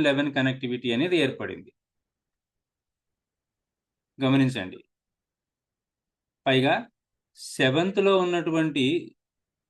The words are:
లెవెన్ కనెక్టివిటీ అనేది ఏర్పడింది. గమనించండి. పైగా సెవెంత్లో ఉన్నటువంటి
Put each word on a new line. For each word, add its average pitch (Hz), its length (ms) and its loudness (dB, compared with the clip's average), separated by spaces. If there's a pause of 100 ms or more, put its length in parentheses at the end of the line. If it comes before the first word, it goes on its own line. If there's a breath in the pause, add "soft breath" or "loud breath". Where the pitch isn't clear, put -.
లెవెన్ 143 280 2
కనెక్టివిటీ 131 600 -2
అనేది 170 280 0
ఏర్పడింది. - 480 -6 (2500)
గమనించండి. 131 600 0 (1700)
పైగా 135 300 4 (640)
సెవెంత్లో 190 760 0 (120)
ఉన్నటువంటి 160 600 -2 (840)